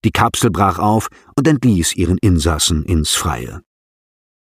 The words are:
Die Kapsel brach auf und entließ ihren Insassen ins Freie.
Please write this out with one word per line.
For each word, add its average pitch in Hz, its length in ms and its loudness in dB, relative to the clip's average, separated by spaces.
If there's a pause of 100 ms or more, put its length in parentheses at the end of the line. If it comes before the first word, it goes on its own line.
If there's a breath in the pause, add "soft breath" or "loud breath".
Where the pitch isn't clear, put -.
Die 107 60 2
Kapsel 117 400 0
brach 90 300 0
auf 107 280 0 (280 soft breath)
und 139 100 0
entließ 120 480 2
ihren 92 240 0
Insassen 80 680 0
ins 78 260 0
Freie. 62 520 -6 (840)